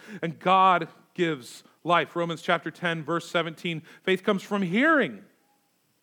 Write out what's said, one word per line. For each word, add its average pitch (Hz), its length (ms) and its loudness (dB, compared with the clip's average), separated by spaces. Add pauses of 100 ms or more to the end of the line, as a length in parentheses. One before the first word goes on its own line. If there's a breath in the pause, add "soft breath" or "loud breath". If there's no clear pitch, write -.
(220 loud breath)
and 165 160 -6
God 185 500 4 (260)
gives 156 500 -4 (180 soft breath)
life. 165 340 0
Romans 170 260 -4
chapter 170 280 -2
ten, 165 320 -6
verse 165 260 -4
seventeen, 165 540 -4 (220 loud breath)
"Faith 190 180 0
comes 196 200 0
from 202 200 -2
hearing, 196 600 2 (800)